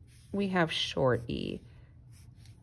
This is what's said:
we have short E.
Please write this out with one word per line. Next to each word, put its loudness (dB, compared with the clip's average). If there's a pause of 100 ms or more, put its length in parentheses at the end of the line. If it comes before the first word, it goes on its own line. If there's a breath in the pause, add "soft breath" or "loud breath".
(320)
we 0
have 4
short 2
E. -6 (1040 soft breath)